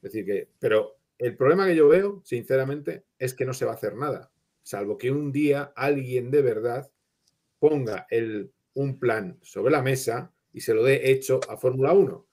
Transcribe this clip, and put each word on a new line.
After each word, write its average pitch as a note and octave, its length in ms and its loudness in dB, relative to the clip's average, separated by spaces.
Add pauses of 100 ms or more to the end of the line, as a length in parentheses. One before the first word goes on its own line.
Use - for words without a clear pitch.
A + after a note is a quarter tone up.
Es G2 100 -14
decir G#2+ 140 -6
que, G2 220 -4 (100)
pero G#2+ 400 0 (220)
el A#2+ 160 -4
problema F3 320 4
que F3 80 2
yo D3+ 120 6
veo, G3 380 4
sinceramente, C3+ 800 -4 (160)
es B2+ 160 -6
que C3 100 -4
no B2+ 80 -6
se A#2+ 120 -4
va A2+ 80 -4
a - 20 -8
hacer G#2 180 -6
nada, B2 380 -8 (320)
salvo - 340 -6
que B2+ 140 -4
un C#3+ 200 -4
día C#3+ 440 0
alguien B2+ 560 -2
de D3 100 4
verdad A#2+ 480 -2 (720)
ponga C3+ 500 0
el, A2 420 -4 (220)
un C3+ 240 -4
plan G#2+ 460 -2
sobre G#2 280 -2
la C#3+ 120 2
mesa C3 480 -4 (200)
y - 100 -14
se A2+ 120 -2
lo A2 100 4
dé C3 280 4
hecho C3 360 2
a G#2+ 100 -12
Fórmula C3 360 0
uno. E3+ 400 2